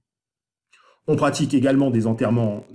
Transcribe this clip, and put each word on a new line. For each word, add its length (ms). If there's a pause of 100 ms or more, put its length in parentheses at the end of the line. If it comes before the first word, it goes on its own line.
(1080)
On 100
pratique 380
également 360
des 160
enterrements 680